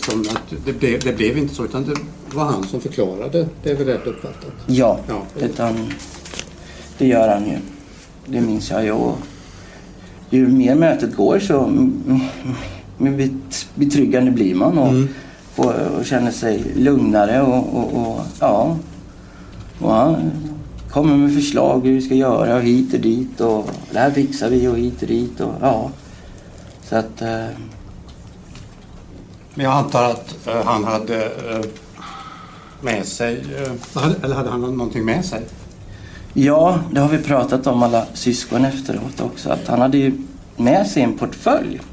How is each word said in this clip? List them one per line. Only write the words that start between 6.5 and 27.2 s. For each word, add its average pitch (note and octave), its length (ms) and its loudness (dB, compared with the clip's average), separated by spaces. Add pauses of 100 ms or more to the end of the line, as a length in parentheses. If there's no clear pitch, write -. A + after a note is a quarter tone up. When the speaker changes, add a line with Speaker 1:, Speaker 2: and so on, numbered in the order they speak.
Speaker 2:
det C3+ 100 4
gör A2+ 260 6
han G2+ 120 0
ju. G2+ 120 -2 (680)
Det B2+ 160 -2
minns G#2+ 300 0
jag A2 120 0
ju. G#2+ 80 0
Och A#2 260 0 (1120)
ju C3 180 4
mer C3 280 6
mötet D3+ 400 4
går A#2 240 4
så D3+ 240 2
m-, B2 440 2
m-, C3 460 0 (460)
m-, C#3 180 2
bet-, C3+ 580 -4
betryggande C#3+ 560 4
blir G#2 240 2
man. C#3 220 4
Och C3+ 100 4
Speaker 1:
Mm. C3 200 4 (580)
Speaker 2:
Och, A#2 340 0
och A#2 60 -2
känner A#2+ 260 2
sig A2+ 320 0 (120)
lugnare A#2 640 4
och, B2+ 360 2
och, A#2 160 -2 (140)
och, A2+ 140 -4 (180)
ja. C3 360 2 (1040)
Och A2 140 2
han D3 380 2 (600)
kommer D3 260 4
med C#3+ 180 6
förslag C3+ 500 2
hur C3 80 6
vi C3 80 4
ska C3 140 0
göra A#2 400 4
och B2 60 2
hit B2 320 4
och - 60 2
dit A#2 420 0
och A2 280 0 (220)
det G#2 80 -2
här C#3 120 4
fixar C#3 380 0
vi B2 180 4
och A#2 100 2
hit A#2+ 240 -4
och A2+ 60 -4
dit A#2 320 -2
och, A2+ 220 -4
ja. B2 280 2 (1000)
Så A#2 60 -2
att, A2+ 260 -4